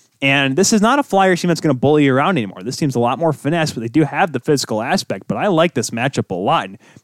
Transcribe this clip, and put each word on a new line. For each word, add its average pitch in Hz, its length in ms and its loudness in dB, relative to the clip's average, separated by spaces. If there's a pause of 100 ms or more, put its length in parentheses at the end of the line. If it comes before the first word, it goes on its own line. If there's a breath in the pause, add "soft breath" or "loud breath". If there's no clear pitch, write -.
(220 soft breath)
And 135 340 2
this 196 160 2
is 220 80 4
not 240 200 2
a 277 40 0
Flyers 190 380 2
team 175 80 0
that's 165 100 0
gonna 156 140 2
bully 143 320 4
you 131 100 4
around 160 220 0
anymore. 95 260 -6
This 120 140 -8
team's 139 180 -2
a 123 40 -2
lot 120 200 0
more 160 140 0
finesse, 156 400 -2
but 117 80 -8
they 117 80 -6
do 151 160 2
have 156 260 -2
the - 80 -4
physical 123 420 -2
aspect. 127 460 -4
But 101 100 -4
I 165 100 -2
like 170 260 2
this 117 160 -4
matchup 117 420 -4
a 92 40 -4
lot. 107 340 -2
And 98 80 -18 (260 soft breath)